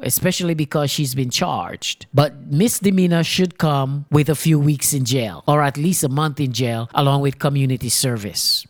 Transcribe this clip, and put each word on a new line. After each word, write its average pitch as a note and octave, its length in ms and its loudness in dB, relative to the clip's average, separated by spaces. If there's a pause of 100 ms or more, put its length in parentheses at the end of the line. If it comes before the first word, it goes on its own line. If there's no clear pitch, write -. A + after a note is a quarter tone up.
especially F3 520 -2
because D3 360 -2
she's C3+ 240 -2
been C3 160 -2
charged. - 840 -4
But C#3+ 360 0
misdemeanor F#3 760 2
should F3+ 340 0
come C#3+ 540 0
with D3 180 4
a D#3 60 2
few D#3 240 2
weeks C#3+ 340 0
in C3+ 120 0
jail, A2+ 420 -2
or D3 160 4
at C#3+ 140 0
least E3 260 0
a D3+ 60 0
month D3 320 0
in C3 120 0
jail, A#2 420 -2
along C#3 280 2
with C#3 160 -2
community C3+ 500 0
service. - 800 -2